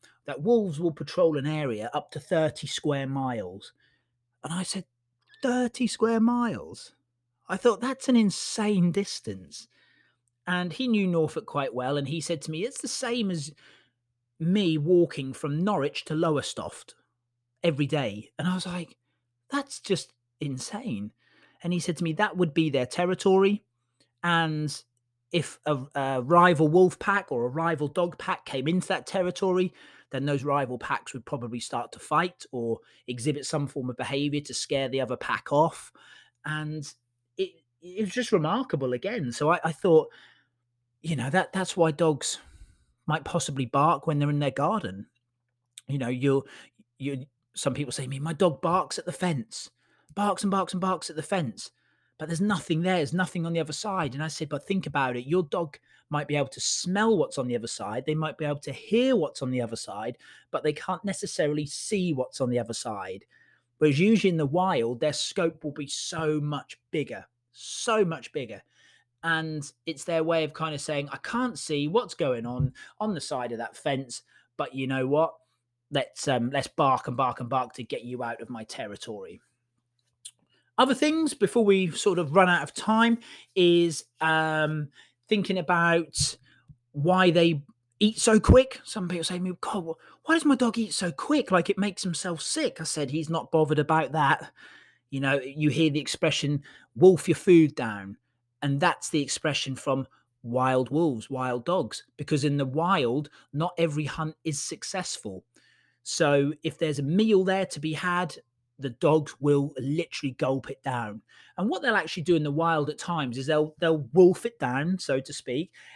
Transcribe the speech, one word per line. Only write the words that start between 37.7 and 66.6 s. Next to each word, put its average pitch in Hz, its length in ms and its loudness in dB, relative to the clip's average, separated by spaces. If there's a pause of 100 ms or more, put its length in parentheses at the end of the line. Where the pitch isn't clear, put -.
it 180 200 -10
was 202 100 -2
just 240 220 -2
remarkable 160 600 0
again. 151 400 -4
So 147 180 0
I, 170 140 4
I 160 80 -2
thought, 156 380 6 (920)
you 160 160 -4
know, 123 140 -2
that, 180 240 0
that's 190 200 -4
why 165 160 4
dogs 156 480 0 (680)
might 156 180 -2
possibly 139 400 -4
bark 143 420 2
when 151 120 2
they're 147 100 2
in 147 100 0
their 143 120 0
garden. 139 560 -2 (800)
You 139 100 -4
know, 127 120 -4
you're, 135 340 2 (560)
you, 135 260 -8 (300)
some - 180 -2
people 135 200 -4
say - 100 -6
to 127 80 -8
me, 135 80 -8
"My 156 160 -4
dog 160 260 2
barks 175 380 0
at - 80 -12
the 175 60 -6
fence, - 580 -4 (440)
barks 202 280 0
and 202 80 0
barks 190 240 0
and 180 60 -4
barks 185 280 -2
at 151 80 -12
the 156 60 -4
fence, 151 480 -4 (480)
but 156 100 -8
there's 165 140 -2
nothing 175 400 0
there. 185 140 0
There's 151 180 -2
nothing 175 320 -2
on 170 80 -4
the 165 60 0
other 147 120 -6
side." 180 400 -4
And 139 100 -6
I 160 60 -4
said, 151 220 -8
"But 147 160 -6
think 196 200 -2
about 139 300 0
it. 123 100 -8
Your 170 180 2
dog 170 340 -6 (320)
might 151 180 -4
be 151 80 -2
able 139 120 0
to - 120 -14
smell 208 560 0
what's 147 220 0
on 127 80 -2
the 123 100 -2
other 113 100 -6
side. 110 380 -8
They 156 100 -2
might 156 220 -2
be 160 80 -6
able 147 140 -4
to 143 140 -10
hear 247 440 2
what's 151 240 -2
on 127 100 -4
the 127 120 0
other 113 140 -6
side, 110 420 -8 (320)
but - 120 -4
they 151 120 0
can't 175 300 -6
necessarily 151 600 -2
see 180 480 -4
what's 127 300 0
on 123 80 2
the 123 80 2
other 117 160 -2
side." 98 500 -8 (540)
Whereas 147 200 4
usually 202 300 6
in 175 80 2
the 156 80 2
wild, 135 560 0
their 151 140 0
scope - 500 -2
will 147 80 -6
be 143 140 -10
so 156 560 -2
much 147 360 -6 (120)